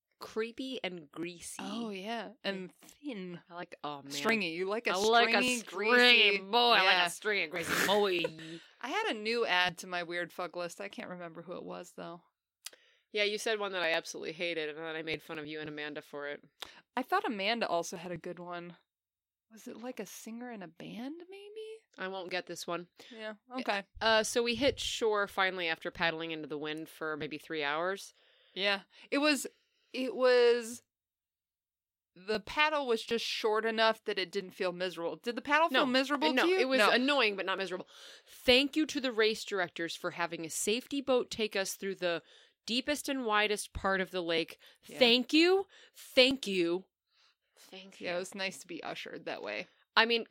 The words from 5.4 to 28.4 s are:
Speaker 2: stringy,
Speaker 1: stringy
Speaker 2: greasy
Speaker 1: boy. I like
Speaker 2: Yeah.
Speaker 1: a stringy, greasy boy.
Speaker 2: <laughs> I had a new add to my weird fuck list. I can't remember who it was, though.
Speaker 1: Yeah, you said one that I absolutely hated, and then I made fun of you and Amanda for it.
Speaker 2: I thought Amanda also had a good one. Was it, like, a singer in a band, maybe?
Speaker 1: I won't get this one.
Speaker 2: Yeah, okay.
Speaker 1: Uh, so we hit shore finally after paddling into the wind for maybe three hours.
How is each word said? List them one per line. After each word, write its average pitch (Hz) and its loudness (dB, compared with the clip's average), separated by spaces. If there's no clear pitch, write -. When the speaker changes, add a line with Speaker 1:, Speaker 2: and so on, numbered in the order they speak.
Speaker 2:
stringy, 254 2
Speaker 1:
stringy 226 6
Speaker 2:
greasy 202 4
Speaker 1:
boy. 202 2
I 240 6
like 190 6
Speaker 2:
Yeah. 185 6
Speaker 1:
a 170 -2
stringy, 196 -2
greasy 165 -2
boy. 190 4
Speaker 2:
<laughs> - -18
I 240 -8
had 415 -2
a - -2
new 226 -2
add 180 2
to 196 -14
my 180 -4
weird 175 -6
fuck 175 -8
list. 175 -8
I 202 -10
can't - -12
remember 170 -12
who 175 -12
it - -10
was, 180 -14
though. 175 -14
Speaker 1:
Yeah, 208 0
you 208 0
said 220 -2
one 202 -4
that 185 -2
I 160 2
absolutely 160 -4
hated, 160 -4
and 147 -12
then 160 -8
I 160 -8
made 156 -6
fun 165 -12
of 151 -10
you 156 -10
and 156 -8
Amanda 151 -8
for 143 -12
it. 147 -10
Speaker 2:
I 254 -4
thought 359 -2
Amanda 214 -2
also 170 -2
had 175 -12
a 175 -6
good 170 -12
one. 175 -12
Was 220 -20
it, 226 -14
like, 247 -10
a 190 -10
singer 233 -14
in 214 -12
a 170 -12
band, 190 -12
maybe? 427 -16
Speaker 1:
I 185 -8
won't 190 -10
get 180 -6
this - -12
one. 175 -6
Speaker 2:
Yeah, 214 -10
okay. 202 -2
Speaker 1:
Uh, 220 6
so 240 0
we 240 0
hit 240 2
shore 208 0
finally 185 0
after 165 -2
paddling 165 -2
into 156 -6
the 156 -6
wind 151 -6
for 156 -6
maybe 151 -6
three 156 -6
hours. 170 -2